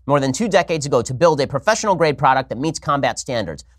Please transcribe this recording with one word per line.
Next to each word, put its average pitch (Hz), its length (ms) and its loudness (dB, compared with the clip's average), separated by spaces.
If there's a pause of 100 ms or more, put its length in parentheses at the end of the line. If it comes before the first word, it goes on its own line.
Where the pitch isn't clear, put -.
more 143 140 2
than 135 120 0
two 226 160 -4
decades 170 380 0
ago 139 160 2
to 131 120 -6
build 151 280 4
a 127 60 0
professional-grade 165 720 0
product 131 320 2
that 110 80 -6
meets 147 220 -4
combat 135 400 -2
standards. 104 460 -6 (140)